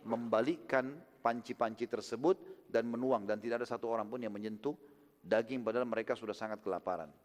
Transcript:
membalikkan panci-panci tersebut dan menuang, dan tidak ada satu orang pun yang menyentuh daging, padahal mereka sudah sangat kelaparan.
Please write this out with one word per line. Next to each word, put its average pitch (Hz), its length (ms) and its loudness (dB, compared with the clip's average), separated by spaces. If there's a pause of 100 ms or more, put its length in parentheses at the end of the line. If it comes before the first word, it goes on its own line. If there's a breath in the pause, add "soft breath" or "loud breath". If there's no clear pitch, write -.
membalikkan 120 880 2 (320)
panci-panci 117 640 0
tersebut 120 480 2 (320 loud breath)
dan 117 160 2
menuang, 117 400 2
dan 107 160 0
tidak 117 240 0
ada - 80 -12
satu 117 160 -4
orang 113 160 0
pun 117 160 -6
yang 113 80 -4
menyentuh 107 480 -4 (480 loud breath)
daging, 117 400 2
padahal 120 240 2
mereka 113 240 0
sudah 107 240 -4
sangat 107 240 -6
kelaparan. 87 480 -2 (160)